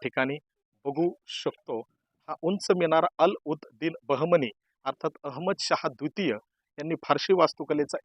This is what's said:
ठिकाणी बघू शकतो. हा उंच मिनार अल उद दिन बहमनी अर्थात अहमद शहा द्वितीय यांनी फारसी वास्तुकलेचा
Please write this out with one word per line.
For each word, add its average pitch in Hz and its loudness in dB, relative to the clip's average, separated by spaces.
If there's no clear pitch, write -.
ठिकाणी 135 -2
बघू 151 0
शकतो. - -6
हा 156 -10
उंच 196 0
मिनार 160 4
अल 175 4
उद 151 -6
दिन 160 -4
बहमनी 131 2
अर्थात 143 -6
अहमद 160 -6
शहा - 0
द्वितीय 151 -4
यांनी 160 -6
फारसी - 0
वास्तुकलेचा 151 2